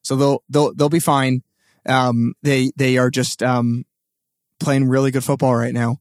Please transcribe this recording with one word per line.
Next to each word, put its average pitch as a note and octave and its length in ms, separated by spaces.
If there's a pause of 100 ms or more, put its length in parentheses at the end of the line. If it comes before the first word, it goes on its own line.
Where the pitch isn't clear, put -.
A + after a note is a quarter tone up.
So C#3 140
they'll, C#3 340
they'll, D3 240
they'll D3 160
be E3 100
fine. C3 440 (420)
Um, B2 560
they, C3+ 340
they C3 220
are B2+ 140
just, B2+ 320
um, A#2+ 420 (760)
playing C3+ 280
really C3+ 240
good B2+ 120
football C3 320
right A#2 180
now. A#2+ 280